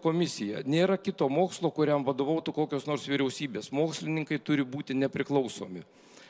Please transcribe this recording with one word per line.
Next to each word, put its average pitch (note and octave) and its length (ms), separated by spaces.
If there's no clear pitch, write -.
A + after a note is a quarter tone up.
komisija. D#3 640
Nėra F3+ 340
kito E3 280
mokslo, E3+ 420
kuriam D3 320
vadovautų C#3 500
kokios D3 360
nors C#3+ 180
vyriausybės. C3+ 640
Mokslininkai D#3 720
turi C#3 220
būti C3+ 320
nepriklausomi. B2+ 840